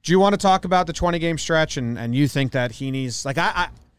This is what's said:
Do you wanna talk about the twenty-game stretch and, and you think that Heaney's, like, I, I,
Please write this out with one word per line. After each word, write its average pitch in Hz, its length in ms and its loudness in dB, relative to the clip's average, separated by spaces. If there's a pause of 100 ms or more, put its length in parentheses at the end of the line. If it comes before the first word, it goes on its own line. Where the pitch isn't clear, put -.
Do 160 80 -2
you 185 80 6
wanna 202 180 4
talk 190 280 2
about 180 200 2
the 160 80 -8
twenty-game 170 440 -2
stretch 160 400 0
and, 120 200 -4
and 117 160 -4
you 139 140 4
think 135 240 -2
that 123 200 -2
Heaney's, 131 520 -8
like, 135 140 -4
I, 185 180 2
I, 175 120 -2 (320)